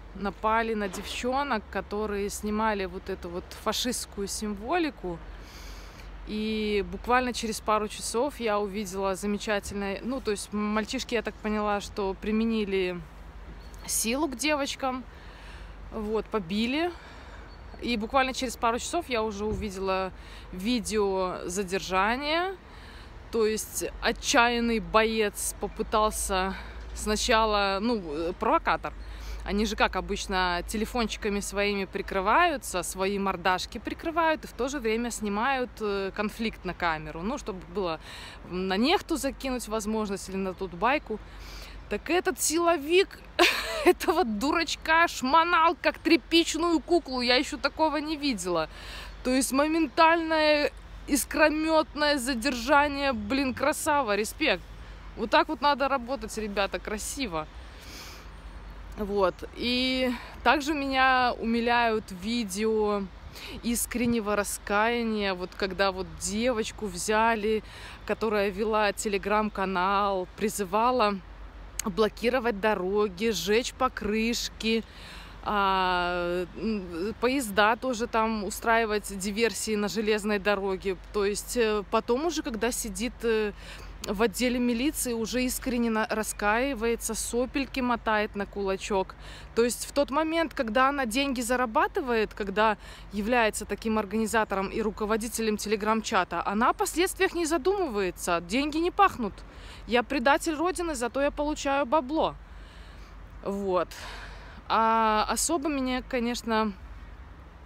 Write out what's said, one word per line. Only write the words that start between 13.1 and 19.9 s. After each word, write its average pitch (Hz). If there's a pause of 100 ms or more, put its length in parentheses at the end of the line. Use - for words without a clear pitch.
силу 269
к 262
девочкам, 269 (880)
вот, 214
побили. 226 (920)
И 240
буквально 262
через 254
пару 233
часов 330
я 220
уже 208
увидела 190 (400)